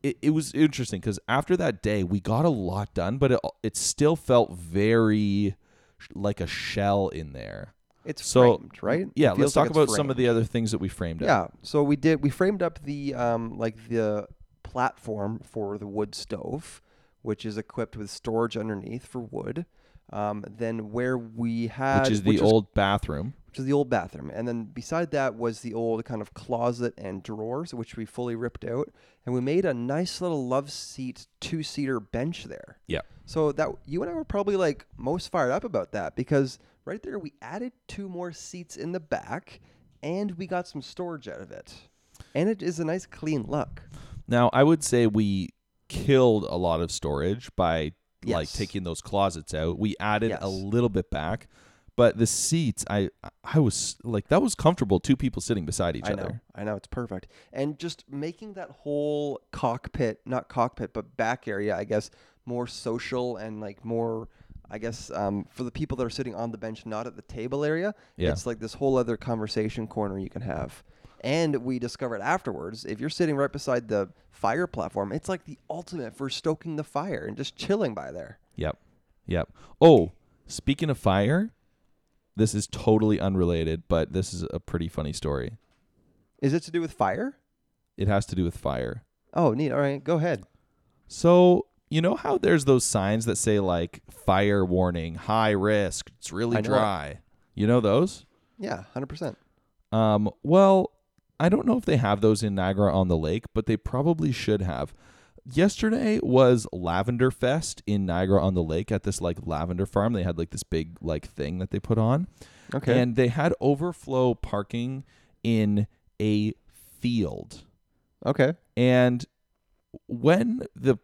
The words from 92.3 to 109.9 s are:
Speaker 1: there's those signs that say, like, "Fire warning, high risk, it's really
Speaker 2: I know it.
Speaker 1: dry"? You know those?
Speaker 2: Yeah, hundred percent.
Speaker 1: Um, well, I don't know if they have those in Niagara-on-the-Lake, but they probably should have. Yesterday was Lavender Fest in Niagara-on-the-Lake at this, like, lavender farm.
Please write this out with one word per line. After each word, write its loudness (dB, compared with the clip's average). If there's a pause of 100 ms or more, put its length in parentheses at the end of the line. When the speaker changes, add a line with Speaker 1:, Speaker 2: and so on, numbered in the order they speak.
Speaker 1:
there's 4
those 6
signs 0
that 0
say, 4
like, 0
"Fire 4
warning, 0
high 2
risk, 0
it's -14
really 0
Speaker 2:
I 2
know -2
it. 2
Speaker 1:
dry"? 0 (340)
You 0
know 6
those? 2 (320)
Speaker 2:
Yeah, -8 (100)
hundred -6
percent. -8 (540)
Speaker 1:
Um, 2 (120)
well, 6 (480)
I 4
don't 2
know 4
if -4
they 4
have 2
those 4
in -2
Niagara-on-the-Lake, 2
but -2
they 2
probably 0
should 0
have. -4 (520)
Yesterday 2
was 6
Lavender 0
Fest -2
in 0
Niagara-on-the-Lake 2
at -2
this, -4
like, -2
lavender -2
farm. 0